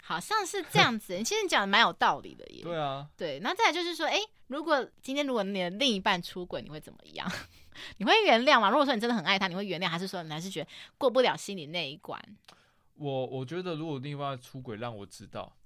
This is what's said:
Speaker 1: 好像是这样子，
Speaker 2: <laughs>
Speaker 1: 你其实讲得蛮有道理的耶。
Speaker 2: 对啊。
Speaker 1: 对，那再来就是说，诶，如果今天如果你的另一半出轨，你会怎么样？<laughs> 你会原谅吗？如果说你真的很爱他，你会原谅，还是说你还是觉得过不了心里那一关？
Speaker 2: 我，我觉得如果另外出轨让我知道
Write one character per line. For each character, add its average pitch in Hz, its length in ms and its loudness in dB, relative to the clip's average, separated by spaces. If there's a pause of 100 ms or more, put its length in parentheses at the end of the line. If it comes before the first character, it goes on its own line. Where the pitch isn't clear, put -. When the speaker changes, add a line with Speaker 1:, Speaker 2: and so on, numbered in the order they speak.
Speaker 1:
好 226 180 -6
像 415 260 -2
是 381 240 -4
这 427 80 2
样 262 200 6
子， - 160 -8
Speaker 2:
<laughs> - 20 -2
Speaker 1:
你 214 80 -2
其 403 100 -2
实 427 140 0
讲 269 140 2
得 196 40 0
蛮 202 140 6
有 190 140 6
道 175 260 2
理 82 140 -14
的 - 140 -18
耶。 - 140 -18
Speaker 2:
对 165 160 -6
啊。 143 380 -4
Speaker 1:
对， 151 240 -6
那 269 140 -4
再 440 120 4
来 339 60 4
就 349 100 -2
是 339 120 -4
说， 311 120 -2
诶， 269 120 2 (300)
如 285 140 -6
果 285 240 2 (140)
今 269 160 -6
天 294 100 0
如 262 60 -2
果 220 100 2
你 196 180 -4
的 175 100 -2
另 233 240 2
一 196 40 -2
半 185 240 2
出 180 220 -10
轨， 165 160 -6
你 - 80 -12
会 151 100 -12
怎 - 140 -18
么 - 60 -20 (160)
样？ 78 160 -6 (300)
<laughs> - 360 -18
你 196 80 -4
会 294 80 6 (140)
原 240 180 8
谅 277 160 8
吗？ 202 80 6
如 233 80 4
果 294 80 6
说 269 100 2
你 208 60 -2
真 233 80 0
的 240 80 2
很 180 80 -2
爱 190 140 4
他， 214 100 0
你 170 60 -6
会 196 100 -4
原 175 160 -4
谅， 185 80 0
还 165 100 -2
是 190 80 -6
说 185 160 -6
你 160 80 -10
还 156 80 -6
是 185 120 -8
觉 160 120 -6
得 - 60 -12 (300)
过 269 100 2
不 247 140 4
了 175 120 4
心 196 220 -8
里 151 100 -10
那 156 240 -6
一 147 60 -12
关？ - 260 -12 (720)
Speaker 2:
我， 135 320 -2
我 131 180 -6
觉 165 180 -6
得 180 120 -4
如 156 120 -6
果 143 120 -4
另 143 200 -8
外 139 180 -4
出 127 240 -14
轨 120 160 -8
让 117 180 -6
我 101 120 -12
知 - 200 -18
道 - 400 -12